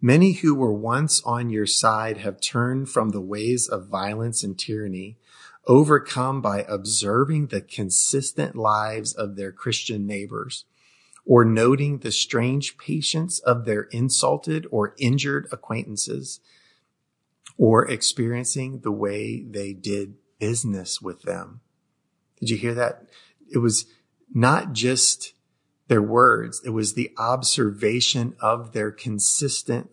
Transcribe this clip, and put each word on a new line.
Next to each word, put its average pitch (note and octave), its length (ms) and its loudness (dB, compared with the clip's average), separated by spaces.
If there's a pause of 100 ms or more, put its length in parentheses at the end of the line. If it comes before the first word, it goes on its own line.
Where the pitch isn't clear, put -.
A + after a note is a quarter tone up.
"Many D#3+ 320 8
who E3 220 2
were B2+ 180 2
once A#2 500 0
on A#2+ 260 -2
your G#2+ 160 0
side A2 520 0
have G2+ 240 -6
turned C3 480 -2
from A2 200 0
the G2+ 120 -2
ways G#2+ 460 -2
of G2 200 -6
violence G#2+ 560 -4
and G2 140 -6
tyranny, G#2 600 -8 (500)
overcome C3+ 760 6
by G2+ 220 -2
observing A2 840 0
the G#2 140 -4
consistent - 920 -2
lives G#2+ 580 -2
of G2 220 -8
their G2 160 -10
Christian A2 540 -6
neighbors, G#2 600 -10 (600)
or A#2+ 180 8
noting B2+ 560 4
the A2+ 120 -6
strange B2+ 640 -2
patience D#3 600 -4
of A#2+ 260 0
their G#2+ 180 -2
insulted C#3+ 880 -2
or G#2 260 -2
injured C#3 540 -2
acquaintances, - 880 -8 (1160)
or A2+ 320 6
experiencing B2 920 -4
the A2 100 -4
way G#2 500 -6
they G2+ 300 -10
did G2+ 460 -8 (220)
business G#2 640 -4
with F#2 200 -10
them." F#2+ 400 -8 (760)
Did - 120 -6
you A2 80 -2
hear A#2 160 -2
that? - 360 -4 (400)
It B2 100 0
was A#2 260 2 (480)
not C#3 400 2
just B2 580 -2 (560)
their A2+ 140 4
words. A#2 640 4
It A#2+ 60 -6
was A2 220 -2
the - 240 -4
observation A#2+ 1200 0
of A2+ 340 -2
their G#2+ 180 -4
consistent A#2+ 1000 -4